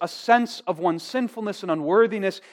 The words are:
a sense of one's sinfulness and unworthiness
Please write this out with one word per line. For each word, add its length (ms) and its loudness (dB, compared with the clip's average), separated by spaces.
a 60 -2
sense 580 2
of 120 -2
one's 240 0
sinfulness 600 -4
and 100 -2
unworthiness 680 2